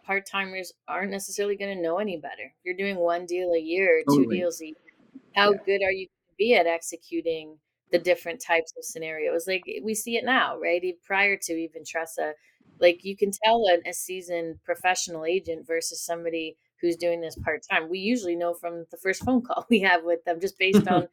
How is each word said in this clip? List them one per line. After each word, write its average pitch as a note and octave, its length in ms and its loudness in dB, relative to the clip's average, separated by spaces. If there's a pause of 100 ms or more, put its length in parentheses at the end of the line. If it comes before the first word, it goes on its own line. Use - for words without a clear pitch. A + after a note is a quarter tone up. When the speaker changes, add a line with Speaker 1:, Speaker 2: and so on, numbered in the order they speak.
Speaker 1:
part-timers G3 720 -4 (160)
aren't F#3 220 -4
necessarily G3+ 440 -4
gonna G3 260 -6
know E3 180 0
any G3+ 180 -4
better. C3+ 260 -12
If - 220 -16
you're G#3 100 -4
doing G3 220 -4
one F3 280 2
deal F3 280 0
a E3 60 4
year, E3 500 4
two C#3+ 80 8
Speaker 2:
Totally. C3 220 4
Speaker 1:
deals F3 200 -2
a D#3+ 80 -12
year, D#3 80 -14 (600)
how G3+ 180 6
Speaker 2:
Yeah. G3+ 120 -4
Speaker 1:
good G3 180 2
are F#3+ 100 2
you F#3+ 140 -8
gonna - 300 -20
be A#3 180 6
at E3+ 120 6
executing E3 920 -4 (320)
the - 80 4
different E3+ 420 -2
types E3 360 0
of E3 60 -14
scenarios? D#3+ 640 -4
Like, F#3 160 -2 (200)
we A3 120 -2
see A#3 220 -4
it G#3+ 80 -2
now, G3 340 0
right? E3+ 240 0
E-, F3+ 200 -4
prior G3 340 2
to F3 160 -6
even D#3+ 320 -8
Tressa, D#3+ 500 -6 (440)
like, F3 240 6
you G3 140 -6
can G3+ 140 0 (120)
tell A3+ 240 6
a, F3 220 4
a F3+ 40 -6
seasoned E3+ 680 -6
professional E3+ 600 -2
agent E3 420 -2
versus E3 340 -4
somebody E3 560 -6 (220)
who's F3 160 2
doing E3+ 260 0
this D#3+ 140 -8
part-time. D#3+ 540 -2
We F#3 100 -4
usually G3 360 0
know F3 200 0
from E3+ 360 -8
the E3+ 60 -16
first F#3+ 260 -2
phone B3+ 180 2
call - 240 -4
<laughs> - 40 -6
we A3+ 120 4
have F3 220 4
with E3+ 220 0
them E3 140 -2
just F#3+ 180 -4
based G3 300 4
on F3 260 2